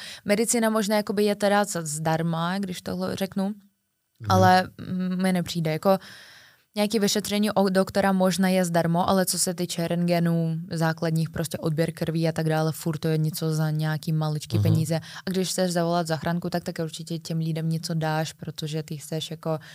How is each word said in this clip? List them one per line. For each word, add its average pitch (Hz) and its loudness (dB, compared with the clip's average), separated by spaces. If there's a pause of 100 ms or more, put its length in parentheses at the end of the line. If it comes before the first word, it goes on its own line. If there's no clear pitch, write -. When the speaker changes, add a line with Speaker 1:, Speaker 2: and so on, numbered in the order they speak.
(260)
Speaker 1:
medicina 226 2
možná 220 0
jakoby 208 0
je 208 2
teda 202 4
za-, 170 -4
zdarma, 165 -2
když 185 -6
tohle 185 -6
řeknu, 190 -2
Speaker 2:
Mhm. 208 -4 (760)
Speaker 1:
ale, 185 6 (200)
mm, 185 -2
mi 185 2
nepřijde, 170 0
jako 175 2 (800)
nějaký 208 2
vyšetření 202 0
o 196 4
doktora 190 2
možná 185 4
je 185 4
zdarmo, 170 2
ale 190 4
co 180 -2
se 185 0
týče 170 -4
rentgenů, 170 2 (140)
základních 160 0
prostě - -6
odběr 165 -2
krví 165 -2
a 160 0
tak 160 0
dále, 156 2
furt 156 -4
to 165 -4
je 160 2
něco 156 -2
za 156 0
nějaký 156 -2
maličký 156 -2
Speaker 2:
Mhm. 104 4
Speaker 1:
peníze. 160 2 (300)
A - -6
když 185 0
chceš 185 0
zavolat 170 2
záchranku, 170 -2
tak, 175 -2
tak 180 -6
určitě 160 -8
těm 165 -4
lidem 160 -2
něco 165 -2
dáš, 156 -2
protože 156 -8
ty 151 -10
chceš 156 -8
jako, 160 -4 (160)